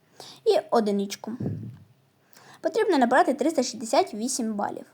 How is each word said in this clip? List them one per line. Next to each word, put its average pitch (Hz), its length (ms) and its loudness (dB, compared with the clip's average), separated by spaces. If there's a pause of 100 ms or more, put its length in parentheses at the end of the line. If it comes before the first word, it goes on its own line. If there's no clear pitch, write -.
(460)
і 403 140 6 (120)
одиничку. 202 600 0 (1300)
Потрібно 440 360 2
набрати 262 360 4
триста 311 300 0
шістдесят 269 500 -2
вісім 220 400 -4
балів. - 400 -6